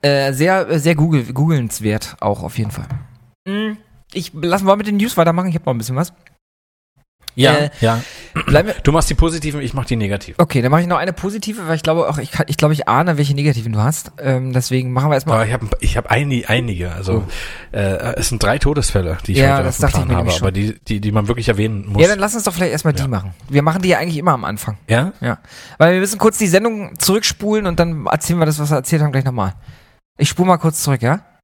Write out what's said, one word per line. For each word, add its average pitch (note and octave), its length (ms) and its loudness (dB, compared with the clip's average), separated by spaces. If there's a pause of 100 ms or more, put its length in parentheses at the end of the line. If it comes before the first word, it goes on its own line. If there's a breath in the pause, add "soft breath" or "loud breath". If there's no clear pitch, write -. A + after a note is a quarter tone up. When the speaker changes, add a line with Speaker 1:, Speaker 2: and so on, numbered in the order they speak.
Speaker 1:
Äh, C#3 320 2
sehr, F3 360 2
äh, E3 100 0
sehr D#3+ 160 2
google-, D3 380 2
googelnswert B2 880 0
auch G2+ 240 -2
auf - 120 -8
jeden G#2+ 140 -2
Fall. - 160 -10 (640)
Mm, G#3 240 -4 (400)
ich, F#3 200 -6
lassen F3 320 -2
wir G3 120 4
mit G#3 100 -4
den G#3 100 -2
News A3 200 0
weitermachen. E3+ 320 2
Ich D#3+ 80 -2
hab - 100 -4
noch C3 80 0
ein A#2 40 -2
bisschen A#2 180 -4
was. E3 160 -2 (1200)
Speaker 2:
Ja, C3 200 4
Speaker 1:
Äh, D3 160 2 (100)
Speaker 2:
ja. A2+ 200 2 (460 loud breath)
Speaker 1:
bleiben E3 220 4
wir - 60 -4 (100)
Speaker 2:
Du C#3+ 80 4
machst D#3+ 180 2
die D#3 60 0
positiven, D#3 440 0
ich C3 140 -6
mach C3 120 -4
die B2 100 0
negativen. G2+ 440 -4
Speaker 1:
Okay, C#3 220 2
dann B2 80 2
mach D#3 80 4
ich F3 80 2
noch F3 120 0
eine F3 140 -2
positive, G#3 540 -8
weil E3 80 -2
ich D#3 80 -4
glaube E3 260 2
auch, D3+ 100 -2
ich - 120 -8
kann, - 180 -2
ich D3 80 0
glaube, D3+ 180 4
ich D3 140 -2
ahne, D3+ 300 2
welche C#3+ 160 2
negativen B2+ 380 0
du G#2+ 80 0
hast. C#3+ 380 -2
Ähm, C3 340 -2
deswegen B2+ 400 0
machen C3+ 180 2
wir D3 40 4
erstmal C3+ 240 2
Speaker 2:
Aber A2+ 100 2
ich A2 40 0
hab, B2 100 -2 (200)
ich - 140 2
hab A#2 160 -2
eini-, C3+ 340 0
einige, G#2 460 -2
also, F#2+ 320 -2 (480 loud breath)
Speaker 1:
Oh. - 40 -8
Speaker 2:
äh, G2 380 -2
es - 140 -4
sind A2 120 -2
drei A2 180 2
Todesfälle, G2+ 680 0
die F#2+ 60 -2
ich F#2 60 2
Speaker 1:
Ja, C#3 180 6
Speaker 2:
heute C3+ 80 0
Speaker 1:
das C3 100 -2
Speaker 2:
auf - 40 -8
dem - 40 0
Speaker 1:
dachte C#3+ 160 2
ich C#3 60 0
Speaker 2:
Plan - 40 -2
Speaker 1:
mir - 60 2
Speaker 2:
habe, F2 140 2
Speaker 1:
nämlich E2+ 120 0
Speaker 2:
aber F#2+ 80 0
Speaker 1:
schon. F#2 60 -2
Speaker 2:
die, G#2 300 -4
die, G#2 160 -4
die G#2 100 -2
man G#2 160 2
wirklich A#2+ 220 -2
erwähnen G#2+ 400 0
muss. G2+ 140 2
Speaker 1:
Ja, E3+ 40 8
dann G3 140 2
lass G#3+ 160 -2
uns G#3+ 80 -6
doch F#3+ 100 0
vielleicht E3+ 160 0
erstmal D3+ 240 0
die C3+ 80 -2
Speaker 2:
Ja. C3+ 60 -2
Speaker 1:
machen. F#2+ 260 -4 (140)
Wir C#3+ 140 4
machen E3 200 0
die F3+ 60 0
ja D#3 100 4
eigentlich D#3+ 200 -2
immer E3 140 2
am A#2 120 -2
Anfang. G#2 420 -6
Speaker 2:
Ja? B2+ 340 2
Speaker 1:
Ja. A#2+ 180 -4 (400 loud breath)
Weil E3+ 160 6
wir F#3 60 2
müssen G3+ 200 -2
kurz A3 180 4
die G#3+ 80 2
Sendung G3+ 540 0
zurückspulen G#3+ 680 0
und E3+ 140 -2
dann E3 260 0
erzählen E3 320 0
wir D#3+ 80 4
das, D3+ 140 -2
was D3 100 -2
wir D#3 60 2
erzählt D3 260 0
haben, D3 80 0
gleich C3 140 -2
nochmal. A2+ 300 -2 (680 loud breath)
Ich D3+ 80 -4
spule F3+ 200 0
mal F3+ 80 4
kurz D#3+ 260 -2
zurück, C3+ 180 0
ja? C3+ 200 0 (240)